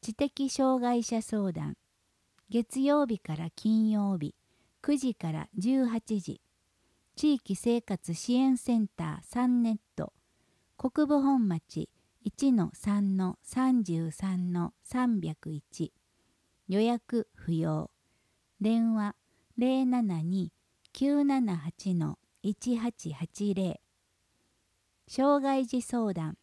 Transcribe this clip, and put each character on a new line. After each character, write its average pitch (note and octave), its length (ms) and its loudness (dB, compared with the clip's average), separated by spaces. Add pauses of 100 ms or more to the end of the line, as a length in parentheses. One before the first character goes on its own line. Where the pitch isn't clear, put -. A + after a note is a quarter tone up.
知 A3 120 -8
的 C#4 360 -4
障 C4 320 2
害 A#3+ 220 0
者 A3+ 180 -2
相 G3+ 300 -2
談。 D3+ 240 -6 (720)
月 A#3 300 -2
曜 C#4+ 260 4
日 A3+ 140 -4
か D#3 160 -6
ら D#3+ 160 -6
金 A3 380 2
曜 G3+ 280 0
日、 D3 180 -6 (460)
九 D4 160 2
時 B3+ 160 -2
か E3 180 -6
ら D#3 260 -6
十 B3+ 280 2
八 A3+ 340 -2
時。 - 220 -10 (720)
地 D4 200 2
域 G3+ 200 -4
生 A#3 260 0
活 - 320 -6
支 A#3+ 200 -2
援 C4 240 4
セ A#3+ 200 0
ン G#3+ 100 2
タ D3+ 340 -6
ー - 20 -20
三 B3 380 0
ネ A3+ 100 2
ッ G#3+ 60 -2 (180)
ト。 - 180 -6 (640)
国 D4 300 0
分 C#4+ 140 4
本 C4+ 260 4
町 E3 420 -4 (340)
一 C4+ 280 0
の G3 220 2
三 G3+ 440 0
の F#3 260 -2
三 B3+ 400 2
十 E3 280 -2
三 F3+ 420 -2
の F3 200 -2 (100)
三 B3 360 0
百 D#3+ 340 -6
一。 - 400 -8 (720)
予 F#3+ 120 0
約 A#3 560 0
不 - 180 -4
要。 D#3+ 380 -2 (680)
電 A3+ 320 2
話、 G#3 220 -2 (420)
零 B3+ 320 2
七 G#3+ 320 0
二 F3 300 -2 (420)
九 C#4+ 300 2
七 C4 340 2
八 E3+ 380 -4
の D#3 220 0 (240)
一 A#3 360 -2
八 A3+ 360 -6
八 G3 400 -4
零。 F#3 260 -2 (1300)
障 C#4 360 2
害 C4+ 220 2
児 B3 160 -2
相 A3+ 320 -2
談。 D#3+ 300 -6